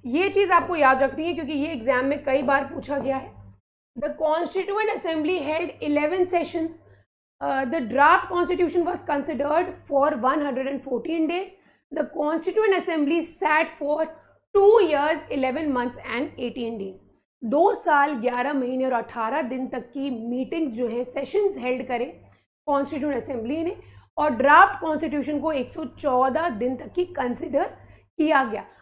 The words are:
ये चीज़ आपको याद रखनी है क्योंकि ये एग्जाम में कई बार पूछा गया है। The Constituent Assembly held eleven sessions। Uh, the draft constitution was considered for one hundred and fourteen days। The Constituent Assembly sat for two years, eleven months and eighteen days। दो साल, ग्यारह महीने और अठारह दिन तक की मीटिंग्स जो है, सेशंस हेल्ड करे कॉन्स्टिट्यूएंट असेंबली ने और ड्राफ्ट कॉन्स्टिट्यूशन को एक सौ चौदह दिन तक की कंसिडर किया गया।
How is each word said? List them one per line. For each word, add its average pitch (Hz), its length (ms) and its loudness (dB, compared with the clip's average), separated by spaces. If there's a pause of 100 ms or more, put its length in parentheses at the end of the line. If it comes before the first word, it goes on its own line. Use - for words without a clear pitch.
ये 320 220 0
चीज़ 392 240 2
आपको 339 240 4
याद 262 260 4
रखनी 269 220 0
है 349 100 -2
क्योंकि 311 180 -6
ये 302 200 -2
एग्जाम 254 320 0
में 285 200 -2
कई 277 180 2
बार 277 220 2
पूछा - 340 -6
गया 269 180 -2
है। - 180 -12 (640)
The 294 120 -4
Constituent 370 880 -2
Assembly 320 400 0
held 302 500 -4
eleven 320 400 2
sessions। 330 400 -2 (760)
Uh, 269 200 0
the 302 160 -2 (120)
draft 311 400 4
constitution 349 540 2
was 349 140 -2 (100)
considered 294 560 0 (260)
for 277 180 4 (100)
one 285 220 2
hundred 262 260 -2
and 277 120 -4
fourteen 320 480 -2
days। 349 200 -4 (460)
The 302 100 0
Constituent 349 720 0
Assembly 330 460 0
sat 311 420 0 (160)
for 302 220 -2 (520)
two 403 300 8
years, 302 320 2 (140)
eleven 269 320 -2
months 247 320 -2
and 240 320 -6 (120)
eighteen 233 380 -6
days। 190 180 -10 (480)
दो 320 300 4
साल, 294 400 2
ग्यारह 247 380 -2
महीने 262 320 -2
और 262 80 0
अठारह 233 500 -2
दिन 254 240 -4
तक 240 240 -8
की 254 380 -6
मीटिंग्स 254 480 -4
जो 247 100 -2
है, 240 180 -4
सेशंस 349 540 -2
हेल्ड 254 280 -4
करे 247 200 -2 (600)
कॉन्स्टिट्यूएंट 285 560 -2
असेंबली 262 400 -4
ने 359 140 -4 (420)
और 302 120 2
ड्राफ्ट 285 500 6
कॉन्स्टिट्यूशन 302 600 -4
को 311 120 -2
एक 262 180 -6
सौ 320 140 -10
चौदह 262 640 0
दिन 240 280 -4
तक - 160 -14
की 349 120 -2
कंसिडर 262 600 -2 (540)
किया 302 260 4
गया। 208 200 -6 (180)